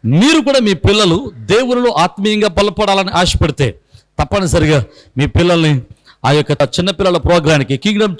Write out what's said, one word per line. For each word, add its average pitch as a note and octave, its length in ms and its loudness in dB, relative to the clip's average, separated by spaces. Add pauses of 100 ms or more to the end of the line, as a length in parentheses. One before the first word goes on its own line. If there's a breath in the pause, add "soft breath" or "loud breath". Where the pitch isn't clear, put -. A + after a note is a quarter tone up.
మీరు A3+ 360 2
కూడా C4+ 180 0
మీ G#3 160 0
పిల్లలు G3+ 600 0
దేవునిలో A#3+ 560 0
ఆత్మీయంగా G#3 560 0
బలపడాలని G3 640 -2
ఆశపడితే, D#3+ 720 -2 (420 soft breath)
తప్పనిసరిగా D#3 640 0 (340 loud breath)
మీ C#3+ 80 0
పిల్లల్ని D#3+ 540 2 (440 soft breath)
ఆ C3 80 2
యొక్క D3+ 200 0 (100)
చిన్నపిల్లల F3+ 540 -2
ప్రోగ్రాంకి, D3+ 600 0
కింగ్డమ్ G#3 440 -2